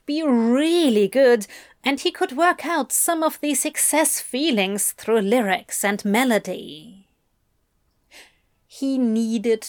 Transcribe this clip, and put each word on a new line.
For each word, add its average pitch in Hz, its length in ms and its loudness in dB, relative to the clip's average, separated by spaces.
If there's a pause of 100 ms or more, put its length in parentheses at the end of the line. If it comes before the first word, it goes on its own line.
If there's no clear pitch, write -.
be 302 160 -2
really 254 840 2
good, 240 400 4 (380)
and 269 160 -2
he 359 100 -2
could 302 220 -4
work 339 320 0
out 302 260 -2
some 330 320 0
of 311 200 -2
the 294 120 -2
success 302 640 0
feelings 208 760 -2
through 220 280 0
lyrics 196 640 -2
and 202 220 -2
melody. 196 1040 -2 (1600)
He 269 300 -4
needed 226 720 0